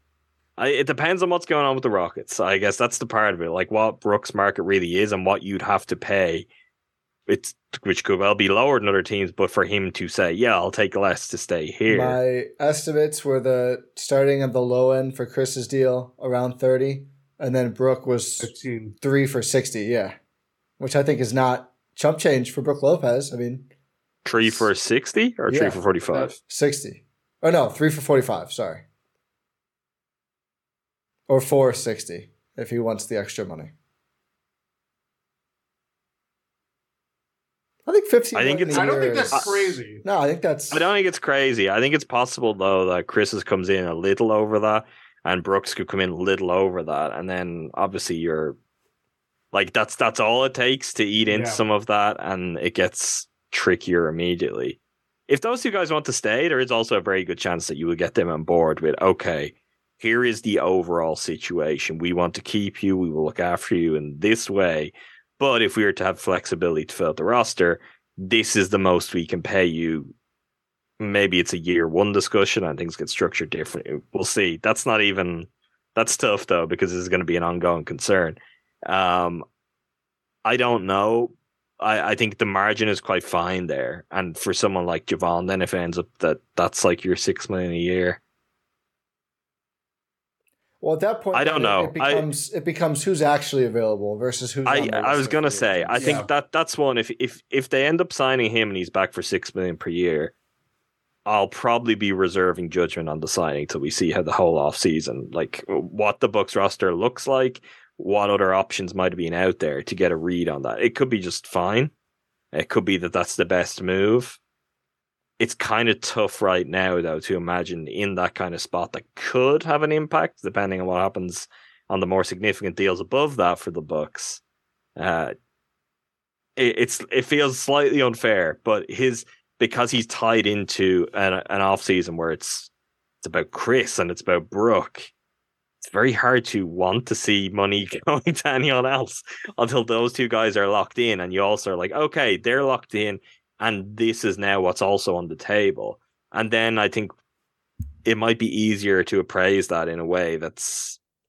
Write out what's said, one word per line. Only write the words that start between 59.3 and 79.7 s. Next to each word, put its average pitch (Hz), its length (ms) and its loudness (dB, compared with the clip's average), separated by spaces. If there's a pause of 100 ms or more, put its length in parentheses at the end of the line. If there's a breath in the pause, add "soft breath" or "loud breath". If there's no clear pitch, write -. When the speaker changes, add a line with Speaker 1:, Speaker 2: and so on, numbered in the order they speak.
Speaker 1:
here 117 260 0
is 113 180 -2
the 101 180 0
overall 85 560 0
situation. 78 800 -4
We 87 140 -2
want 87 220 2
to 101 80 -8
keep 101 400 -4
you. 98 140 4
We 90 140 0
will 78 140 0
look 78 160 -4
after 87 340 0
you 82 200 2
in 73 240 -4
this 110 300 2
way. 87 440 0 (460 loud breath)
But 131 240 2
if 101 140 0
we 110 80 4
were 101 80 2
to 95 120 -2
have 92 160 0
flexibility 87 680 -2
to - 80 -14
fill 87 140 -2
out 76 80 -2
the 78 80 -4
roster, 95 560 2 (360 soft breath)
this 107 400 0
is 95 140 2
the 101 80 2
most 90 360 2
we 85 120 -2
can 87 160 -6
pay 95 240 2
you." 80 480 -4 (840)
Maybe 101 420 2
it's 85 120 0
a 90 60 -4
year 85 300 2
one 98 240 2
discussion 98 520 2
and 76 140 -4
things 85 180 -8
get 78 120 -8
structured - 420 -2
differently. - 500 -8 (120)
We'll 95 120 -2
see. 90 380 0
That's 110 240 0
not 110 140 2
even, 90 480 0 (480)
that's 113 200 0
tough, 104 300 0
though, 85 200 2
because 87 260 -2
this 90 80 -4
is 90 80 -6
gonna 90 160 0
be 85 120 0
an 85 60 0
ongoing 85 420 0
concern. 82 540 0 (480 soft breath)
Um, 87 560 0 (1040)